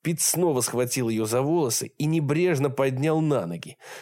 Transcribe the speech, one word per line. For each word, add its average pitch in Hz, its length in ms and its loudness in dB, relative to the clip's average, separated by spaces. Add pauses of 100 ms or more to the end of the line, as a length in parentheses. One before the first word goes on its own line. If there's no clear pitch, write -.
Пит 165 180 -2
снова 160 400 2
схватил 120 480 -2
ее 110 160 0
за 117 180 0
волосы 139 560 0
и 151 60 0
небрежно 151 640 2
поднял 135 500 0
на 147 260 2
ноги. 85 300 -10 (260)